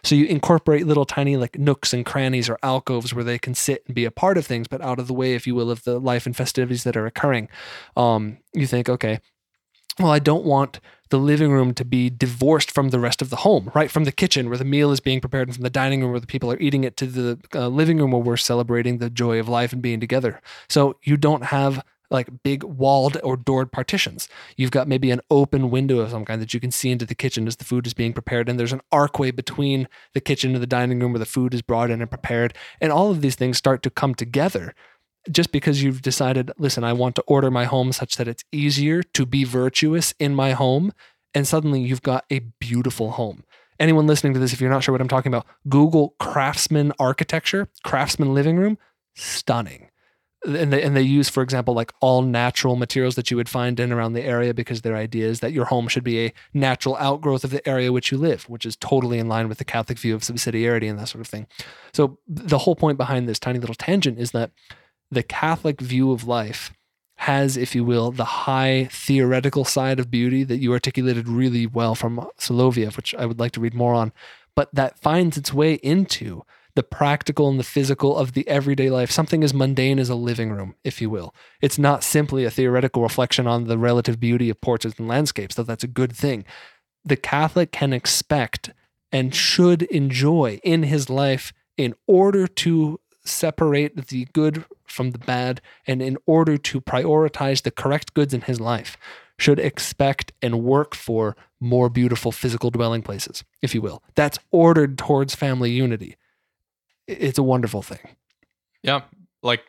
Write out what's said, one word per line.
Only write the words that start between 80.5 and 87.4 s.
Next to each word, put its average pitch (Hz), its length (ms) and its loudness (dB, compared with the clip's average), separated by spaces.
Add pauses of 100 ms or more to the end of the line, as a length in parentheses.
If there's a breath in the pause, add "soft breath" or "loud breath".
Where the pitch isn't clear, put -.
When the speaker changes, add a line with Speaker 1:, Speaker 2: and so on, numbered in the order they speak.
Speaker 1:
room, 95 320 -8
if - 160 -6
you 110 100 -4
will. 90 240 -8 (260 soft breath)
It's 143 180 0
not 143 260 2
simply 139 400 0
a 117 60 0
theoretical 127 520 2
reflection 120 460 0
on 120 160 0
the 113 140 -2
relative 120 420 2
beauty 120 280 2
of 107 120 -4
portraits 113 380 -2
and 113 100 -6
landscapes, 120 480 -2
though 123 80 -4
that's 113 180 -6
a 123 60 -6
good 127 240 -2
thing. 120 320 -4 (600 loud breath)
The 143 120 2
Catholic 156 560 0